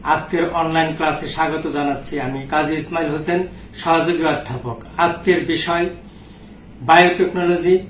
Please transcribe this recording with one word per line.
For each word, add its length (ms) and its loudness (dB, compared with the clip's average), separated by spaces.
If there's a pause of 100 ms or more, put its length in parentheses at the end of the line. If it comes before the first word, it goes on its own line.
আজকের 460 0
অনলাইন 460 0
ক্লাসে 320 -2
স্বাগত 400 -2
জানাচ্ছি। 520 -4
আমি 300 -6
কাজী 240 0
ইসমাইল 360 -2
হোসেন, 340 0 (320)
সহযোগী 480 0
অধ্যাপক। 540 -4 (200)
আজকের 480 2
বিষয় 400 0 (960)
বায়োটেকনোলজি 960 4 (100)